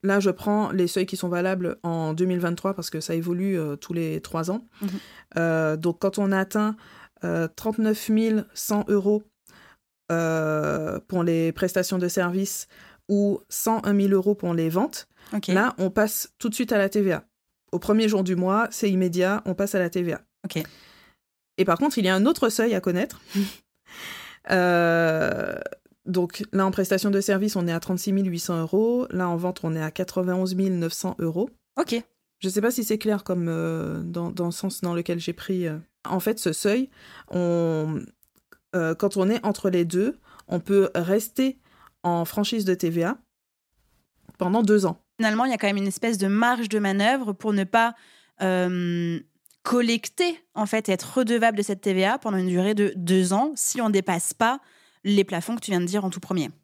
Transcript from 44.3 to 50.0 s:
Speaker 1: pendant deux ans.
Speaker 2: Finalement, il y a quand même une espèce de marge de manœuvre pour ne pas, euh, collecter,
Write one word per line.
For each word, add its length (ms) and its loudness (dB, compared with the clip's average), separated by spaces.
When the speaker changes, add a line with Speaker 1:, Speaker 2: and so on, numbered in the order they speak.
Speaker 1:
pendant 240 2
deux 240 6
ans. 160 -2
Speaker 2:
Finalement, 280 2
il 40 0
y 60 0
a 20 -6
quand 80 -2
même 120 2
une 100 0
espèce 320 -2
de 80 0
marge 420 2
de 80 0
manœuvre 560 2
pour 180 -4
ne 120 2
pas, 320 2
euh, 760 0
collecter, 760 0